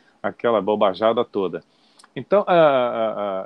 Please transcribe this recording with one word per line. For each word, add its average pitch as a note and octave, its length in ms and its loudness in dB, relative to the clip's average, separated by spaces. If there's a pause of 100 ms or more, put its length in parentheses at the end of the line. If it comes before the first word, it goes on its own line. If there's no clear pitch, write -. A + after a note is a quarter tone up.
(220)
aquela G#2+ 400 -2
bobajada G#2+ 640 0
toda. F2+ 380 -6 (520)
Então, F#3+ 320 0
a, F#3+ 60 0
a, A2+ 920 0